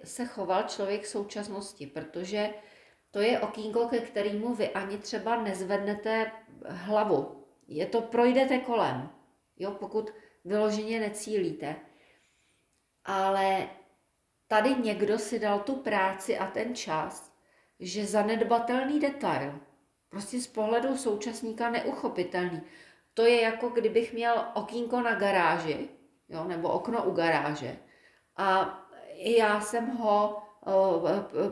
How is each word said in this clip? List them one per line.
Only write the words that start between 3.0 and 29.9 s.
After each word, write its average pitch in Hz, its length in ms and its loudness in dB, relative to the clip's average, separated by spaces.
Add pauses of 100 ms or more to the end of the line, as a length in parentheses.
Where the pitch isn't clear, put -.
to - 100 -2
je 233 200 4
okýnko, 220 480 0
ke 240 100 0
kterému 214 560 -2
vy 214 140 0
ani 196 300 -4
třeba 226 440 -2
nezvednete 208 880 -2 (340)
hlavu. 185 800 0 (240)
Je 156 180 -4
to, 233 140 0
projdete 247 580 4
kolem, 156 500 0 (480)
jo, 185 140 -4
pokud 208 400 -6 (340)
vyloženě 214 560 0
necílíte. 190 760 -4 (1300)
Ale 190 640 2 (800)
tady 220 260 4
někdo 214 440 2
si 226 200 -4
dal 208 220 2
tu 269 160 -2
práci 196 640 0
a 190 80 -2
ten 233 280 -4
čas, 160 580 -6 (480)
že 190 260 -6
zanedbatelný 233 920 2
detail, 143 580 -2 (500)
prostě 208 320 -8
z 240 60 -8
pohledu 233 500 0
současníka 226 720 -2
neuchopitelný. 180 920 -2 (520)
To 226 80 2
je, 240 180 8
jako 226 280 0
kdybych 226 440 2
měl 233 320 0 (100)
okýnko 233 460 -2
na 233 140 0
garáži, 170 760 2 (400)
jo, 160 160 -8
nebo 175 240 -2
okno 233 360 0
u 185 60 2
garáže. 151 680 0 (600)
A 190 420 2 (380)
já 214 440 4
jsem 226 260 -2
ho, 214 560 2 (240)